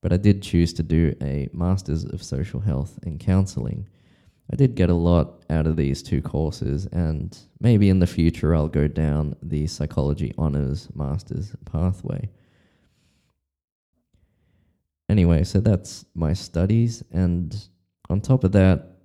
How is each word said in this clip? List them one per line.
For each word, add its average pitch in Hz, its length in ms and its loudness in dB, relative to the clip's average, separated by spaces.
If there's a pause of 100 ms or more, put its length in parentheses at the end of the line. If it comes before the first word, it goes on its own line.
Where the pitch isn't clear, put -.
but 87 100 0
I 90 60 2
did 101 240 4
choose 85 320 2
to - 80 -4
do 80 400 2
a 69 300 -4
Masters 87 520 -2
of - 180 -10
Social - 380 -6
Health 71 440 -4
and 78 140 -8
Counselling. 95 720 -2 (640)
I - 40 -6
did 131 180 2
get 87 160 2
a 87 40 4
lot 85 540 2
out 80 180 0
of 80 100 0
these 69 260 0
two - 180 -2
courses, 76 720 -4
and 82 440 -4 (220)
maybe 107 300 4
in 95 120 4
the 87 60 4
future 82 480 0
I'll 78 140 0
go 76 180 0
down 76 560 -2
the 76 240 -4
Psychology 73 720 -4
Honours 71 560 -2
Masters - 600 -6 (100)
pathway. - 640 -4 (2750)
Anyway, 85 320 4
so 95 160 0
that's 104 460 0 (100)
my 80 200 0
studies, 113 760 0
and 87 580 -2 (420)
on 95 100 0
top 127 240 2
of 92 80 2
that 95 520 4